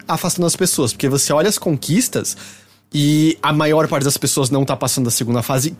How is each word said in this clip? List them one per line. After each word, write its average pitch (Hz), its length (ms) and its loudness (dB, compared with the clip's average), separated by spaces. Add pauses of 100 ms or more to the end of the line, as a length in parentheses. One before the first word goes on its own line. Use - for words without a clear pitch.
afastando 170 380 -2
as 160 100 0
pessoas. 151 380 0
Porque 135 160 0
você 139 240 0
olha 165 160 4
as 202 80 -2
conquistas - 760 -2 (600)
e 151 480 4
a 151 100 2
maior 151 340 2
parte 143 180 -2
das 139 120 0
pessoas 135 320 -2
não 139 160 0
tá 139 100 -2
passando 131 300 -2
da 117 60 0
segunda 120 320 -2
fase, 135 380 -2